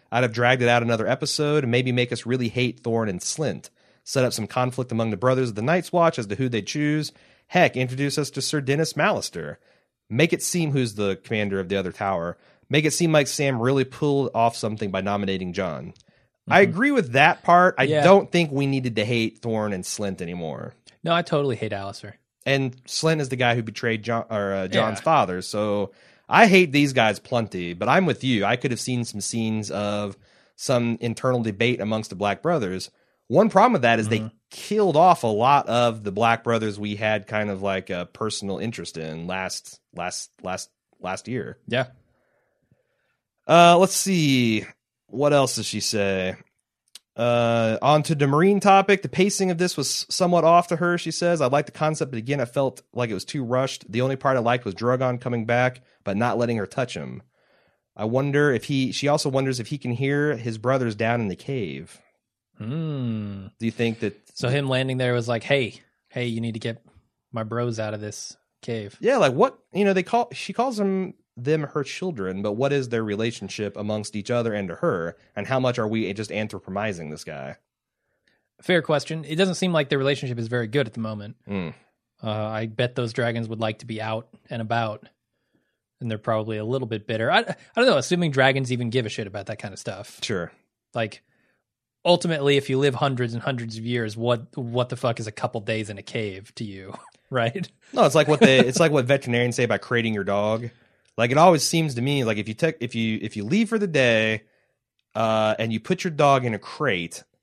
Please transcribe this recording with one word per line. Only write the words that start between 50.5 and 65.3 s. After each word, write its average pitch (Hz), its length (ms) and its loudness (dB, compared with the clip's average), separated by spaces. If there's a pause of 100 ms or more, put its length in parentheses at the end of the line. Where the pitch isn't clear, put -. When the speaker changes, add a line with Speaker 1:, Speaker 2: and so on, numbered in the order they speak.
Speaker 1:
to 175 80 0
her, 175 200 0
she 165 140 -6
says. 175 300 0
"I 139 60 4
liked 143 200 2
the - 60 -18
concept, 156 400 -2
but 117 60 -6
again, 135 220 -2
I 123 40 0
felt 127 380 -2 (120)
like 120 160 -2
it 104 40 -2
was 92 100 -6
too 139 200 -6
rushed. 127 460 -2
The 113 100 -2
only 131 160 0
part 131 200 2
I 123 40 2
liked 120 240 0
was 98 100 -4
Drogon 123 460 0
coming 120 260 -4
back, 127 360 2 (220)
but 98 120 -2
not 113 220 0
letting 117 200 0
her 98 80 -4
touch - 280 -6
him. 65 280 -12 (760)
I 104 80 -6
wonder 143 480 2
if 117 120 -2
he," 135 280 0
she - 160 -2
also 151 200 2
wonders 135 320 0
if 107 80 -8
he 147 100 -6
can 123 140 -6
hear 139 440 0
his 113 220 -6
brothers 120 360 0
down 113 260 0
in 107 80 -2
the 90 80 -4
cave. 92 640 -8 (560)
Speaker 2:
Hmm. 113 920 -6 (120)
Speaker 1:
Do 113 80 -4
you 110 60 0
think 117 280 -2
that 104 140 -4 (200)
Speaker 2:
So 127 140 -4
him 139 200 0
landing 131 300 0
there 123 140 0
was 120 160 0
like, 117 140 -2